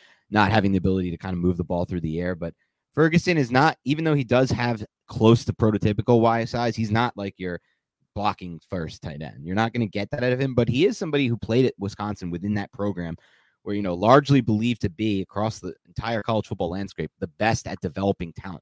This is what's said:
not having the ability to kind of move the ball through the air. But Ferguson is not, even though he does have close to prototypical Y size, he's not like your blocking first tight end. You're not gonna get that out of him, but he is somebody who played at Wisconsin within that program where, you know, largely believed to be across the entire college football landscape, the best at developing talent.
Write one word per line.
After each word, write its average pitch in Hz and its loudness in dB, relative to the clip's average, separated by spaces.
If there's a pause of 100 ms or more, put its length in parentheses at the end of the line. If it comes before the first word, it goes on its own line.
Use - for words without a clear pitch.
(320)
not 101 4
having 101 2
the 95 4
ability 92 0
to 82 -6
kind 95 -8
of 90 -4
move 90 2
the 87 -2
ball 87 -4
through 90 -6
the 80 -4
air. 90 -4
But 82 -8 (420)
Ferguson 165 2
is 123 0
not, 147 4
even 156 -2
though 156 2
he 143 2
does 123 4
have 120 -2 (240)
close 113 6
to 107 0
prototypical 110 2
Y 113 2
size, 117 -2
he's 110 -4
not 117 0
like 101 -8
your 90 -8 (560)
blocking 92 -4 (100)
first 82 -6
tight 73 -10
end. 67 -14
You're 90 -4
not 113 0
gonna 117 -2
get 101 -6
that 123 -6
out 127 2
of 123 0
him, 135 -4
but 117 2
he 131 2
is 226 0
somebody 143 -2
who 117 -2
played 120 2
at - 0
Wisconsin 98 -6
within 87 -4
that 101 -4
program 87 -6 (460)
where, 101 -6
you 104 -4
know, 90 -4
largely 131 6
believed 113 0
to 104 -2
be 101 -2
across 104 -6
the 90 -10 (140)
entire 110 -6
college 110 -2
football 95 -4
landscape, 92 -8 (100)
the 92 -6
best 110 -2
at 82 -10
developing 90 -4
talent. 92 -14